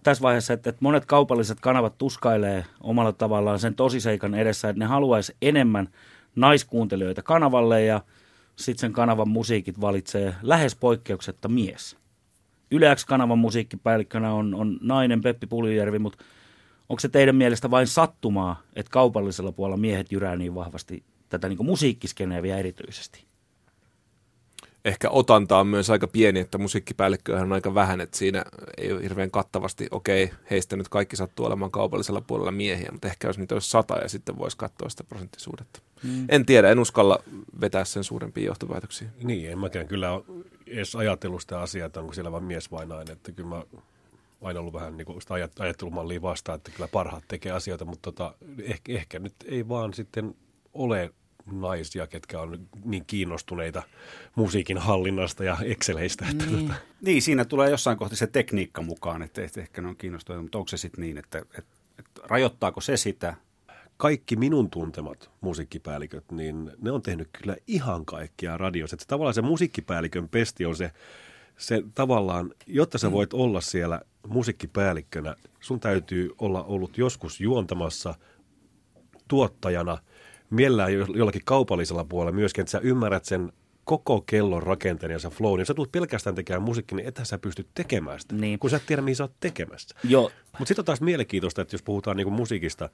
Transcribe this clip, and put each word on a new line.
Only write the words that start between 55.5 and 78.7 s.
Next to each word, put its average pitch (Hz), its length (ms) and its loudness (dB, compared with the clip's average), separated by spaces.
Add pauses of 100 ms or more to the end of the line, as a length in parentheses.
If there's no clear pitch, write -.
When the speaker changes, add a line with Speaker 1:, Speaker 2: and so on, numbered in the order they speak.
Speaker 3:
Exceleistä. 95 680 -4
Että 151 160 -2
Speaker 1:
Niin. 156 220 -2
Speaker 3:
tota. 143 60 -4 (280)
Speaker 4:
Niin, 175 200 4
siinä 135 220 2
tulee 139 260 2
jossain 127 280 0
kohti 104 180 -6
se 113 100 0
tekniikka 101 560 -2
mukaan, 82 400 -6
että, 82 220 -10
että 90 160 -12
ehkä 90 220 -14
ne 90 60 -8
on 90 80 -12
kiinnostuneita, 87 460 -12
mutta 82 160 -8
onko 95 100 -8
se 98 80 -8
sit 85 200 -10
niin, 82 220 -8
että, - 200 -12
että, - 240 -16 (360)
että - 260 -20
rajoittaako 117 560 0
se 139 160 -2
sitä? 87 380 -4 (640)
Speaker 3:
Kaikki 147 400 0
minun 131 340 2
tuntemat 80 600 -10 (100)
musiikkipäälliköt, 76 920 -10
niin 78 380 -8 (120)
ne 110 80 -4
on 131 120 -4
tehnyt 82 300 -6
kyllä - 240 -8 (100)
ihan 123 380 -4
kaikkea 80 520 -10
radiossa. 87 380 -4
Että - 140 -12
tavallaan 139 260 0
se 110 80 0
musiikkipäällikön 90 840 -2
pesti 107 380 -2
on 82 100 -4
se, 85 140 -6 (640)
se 110 260 -2 (120)
tavallaan, 98 560 0 (160)
jotta 151 320 0
sä 110 100 2
Speaker 1:
Mm. 95 40 0
Speaker 3:
voit 101 220 0
olla 113 260 2
siellä 85 400 -2 (280)
musiikkipäällikkönä, 92 1080 -2 (240)
sun 127 200 -6
täytyy 90 580 -2
olla 95 260 -4
ollut 92 340 -6
joskus 120 420 -4
juontamassa, 90 720 -2 (1120)